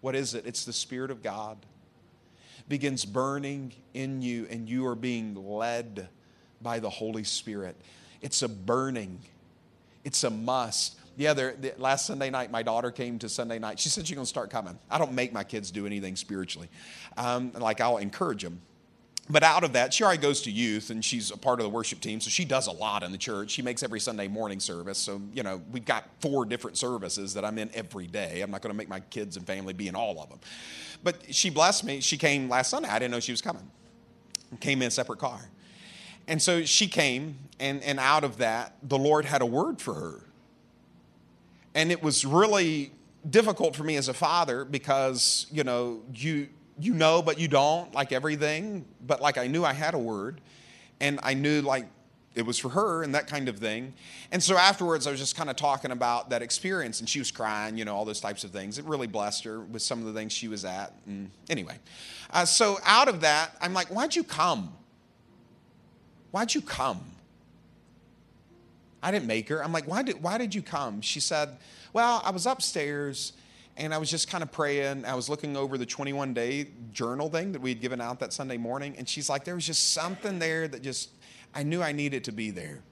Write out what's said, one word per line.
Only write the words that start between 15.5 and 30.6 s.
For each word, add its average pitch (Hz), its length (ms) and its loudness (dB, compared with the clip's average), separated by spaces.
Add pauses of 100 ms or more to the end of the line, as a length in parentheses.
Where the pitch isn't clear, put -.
do 101 160 -4
anything 98 300 -6
spiritually. 90 520 -6 (480)
Um, 123 360 -2
like, 110 280 0
I'll 120 180 4
encourage 101 460 -2
'em. 87 160 -10 (680)
But 151 140 8
out 160 180 10
of 147 120 0
that, 127 200 4
she - 80 4
already 156 180 6
goes 143 220 2
to 120 80 -4
youth, 107 400 0
and 110 140 -4
she's 104 260 -2
a 104 60 -10
part 123 240 2
of 110 40 0
the 104 60 -2
worship 113 300 -4
team, 110 200 -6
so - 100 -4
she - 140 0
does 131 220 0
a 92 60 -4
lot 101 320 -2
in 90 80 -8
the 98 60 -8
church. 107 340 -4
She 127 100 -4
makes 123 220 -4
every 113 160 -4
Sunday 104 260 -4
morning 101 320 -4
service. 95 400 -6
So, 101 240 -4 (100)
you 123 120 -6
know, 95 260 -6
we've 117 140 -8
got 113 240 -2 (100)
four 139 260 0
different 113 340 -4
services 101 560 -4
that 98 100 -4
I'm 107 140 -4
in 104 160 -6
every 95 340 -8
day. 87 320 -4
I'm 101 100 -4
not 98 100 -8
gonna 104 140 -6
make 104 140 -6
my 95 100 -8
kids 98 380 -10
and 87 100 -12
family 95 260 -6
be 95 140 -6
in 90 80 -6
all 98 260 -4
of 73 100 -14
them. 65 100 -20 (640)